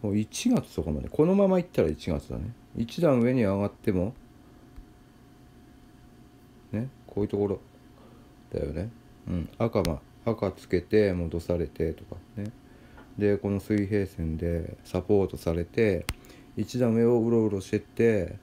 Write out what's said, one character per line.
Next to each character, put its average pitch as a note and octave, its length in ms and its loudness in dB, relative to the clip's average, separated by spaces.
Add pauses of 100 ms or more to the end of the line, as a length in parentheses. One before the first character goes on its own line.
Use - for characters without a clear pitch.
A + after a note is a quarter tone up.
も G#2 80 -2
う G2+ 80 0
一 G#2+ 320 -2
月 - 240 0
と F2 80 -4
か D#2+ 80 -4
ま D2+ 100 -2
で、 - 80 -8
こ - 160 2
の F#3 100 4
ま G3 140 4
ま F#3 100 4
い F3 40 0
っ - 20 -6
た - 180 0
ら D#2+ 60 4
一 D#2 220 -4
月 D2+ 180 -4
だ B1+ 80 -8
ね。 G2+ 160 -8 (240)
一 A#2 240 -6
段 C#3 200 4
上 A#2+ 120 2
に B2+ 120 2
上 G2 140 0
が G2+ 100 -2
っ - 40 -6
て - 200 -4
も、 F#2 220 0 (2500)
ね、 A#2 160 -4 (180)
こ - 160 -4
う - 20 2
い - 20 -2
う - 20 -6
と G2+ 100 -2
こ G2+ 80 2
ろ G2 140 -2 (920)
だ - 80 -4
よ D2+ 120 -4
ね。 F#2 180 -6 (380)
う - 40 -8
ん、 E2+ 160 -4 (100)
赤 A2+ 240 0
ま、 D#2+ 180 -2 (260)
赤 G#2+ 260 -2
つ - 160 -18
け F2 140 0
て G2+ 320 4
戻 E2+ 260 -4
さ F2 160 -2
れ E2 100 -2
て E2 280 -4
と - 100 -16
か - 120 -14 (200)
ね。 G#2 160 -8 (680)
で、 G2+ 180 4
こ G2+ 140 -2
の G2 100 0
水 G#2 260 0
平 G2 200 0
線 D#2+ 300 -6
で E2+ 480 -4
サ F2+ 180 -2
ポ G2 220 4
ー - 20 0
ト - 100 -6
さ E2+ 160 -2
れ E2+ 120 -2
て、 G2 420 0 (500)
一 A2 220 -6
段 A#2+ 160 2
上 A#2 100 4
を A#2 160 6
う A2+ 100 0
ろ A#2 100 4
う G#2+ 100 2
ろ G2 100 -4
し - 100 -12
て G#2+ 80 0
っ - 20 0
て G#2+ 640 0